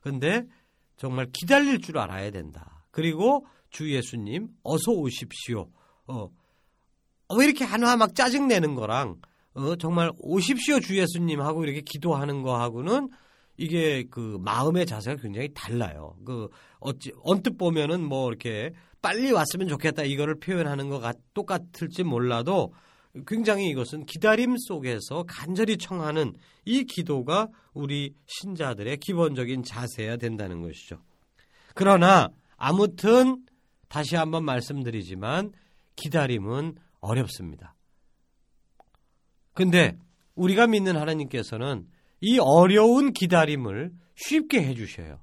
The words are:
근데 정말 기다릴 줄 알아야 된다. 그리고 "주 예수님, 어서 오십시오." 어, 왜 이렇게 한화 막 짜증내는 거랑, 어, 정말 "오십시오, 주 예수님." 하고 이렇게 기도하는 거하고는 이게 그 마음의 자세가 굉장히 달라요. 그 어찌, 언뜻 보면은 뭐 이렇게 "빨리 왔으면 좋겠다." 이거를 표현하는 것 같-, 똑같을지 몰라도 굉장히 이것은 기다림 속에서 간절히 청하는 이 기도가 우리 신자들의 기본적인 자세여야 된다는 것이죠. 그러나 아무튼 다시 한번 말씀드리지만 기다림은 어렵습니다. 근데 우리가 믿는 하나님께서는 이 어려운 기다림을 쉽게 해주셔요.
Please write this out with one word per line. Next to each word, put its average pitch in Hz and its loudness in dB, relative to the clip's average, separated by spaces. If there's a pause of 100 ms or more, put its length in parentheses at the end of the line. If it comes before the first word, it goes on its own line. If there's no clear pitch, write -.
근데 147 -2 (520)
정말 131 -6
기다릴 277 4
줄 160 -8
알아야 98 -4
된다. 78 -14
그리고 175 2 (220)
"주 156 -8
예수님, 123 -6 (140)
어서 160 0
오십시오." 120 -4 (360)
어, 110 -10 (1080)
왜 262 8
이렇게 294 2
한화 240 2
막 220 4
짜증내는 247 2
거랑, 110 -4 (320)
어, 151 -4
정말 170 0
"오십시오, 240 2
주 185 -2
예수님." 170 0
하고 156 -2
이렇게 147 -4
기도하는 143 -4
거하고는 127 -2 (480)
이게 156 0
그 110 -8
마음의 135 0
자세가 120 -8
굉장히 113 -8
달라요. 85 -8
그 117 -10 (320)
어찌, 135 -10 (100)
언뜻 185 0
보면은 165 0
뭐 135 -2
이렇게 113 -6 (280)
"빨리 233 0
왔으면 180 0
좋겠다." 151 -2
이거를 147 0
표현하는 143 -2
것 139 -4
같-, 117 -4 (160)
똑같을지 180 -6
몰라도 123 0 (540)
굉장히 214 2
이것은 139 -6
기다림 220 2
속에서 143 -6
간절히 185 -2
청하는 156 -2 (320)
이 247 0
기도가 165 -2 (260)
우리 143 -6 (100)
신자들의 143 -6
기본적인 135 -2
자세여야 117 -8
된다는 104 -6
것이죠. 82 -14 (760)
그러나 185 8 (280)
아무튼 214 4 (420)
다시 151 -4
한번 160 0
말씀드리지만 123 -4 (440)
기다림은 139 -4 (280)
어렵습니다. 98 -6 (1800)
근데 175 4 (380)
우리가 190 4
믿는 196 4
하나님께서는 135 -4 (320)
이 233 4
어려운 208 8
기다림을 151 2 (240)
쉽게 311 0
해주셔요. 101 -8